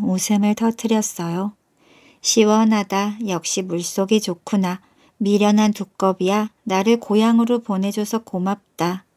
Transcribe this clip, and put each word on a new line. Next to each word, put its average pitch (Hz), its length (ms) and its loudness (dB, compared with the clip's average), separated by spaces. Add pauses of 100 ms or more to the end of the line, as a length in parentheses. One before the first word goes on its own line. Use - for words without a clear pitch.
웃음을 208 500 0
터뜨렸어요. 214 1000 -4 (680)
"시원하다. 208 1040 2
역시 185 360 -4
물속이 190 580 -2
좋구나. 185 600 -4 (360)
미련한 208 560 2
두꺼비야. 196 760 -2 (120)
나를 208 360 2
고향으로 233 640 2
보내줘서 208 560 -4
고맙다." 190 880 -6 (120)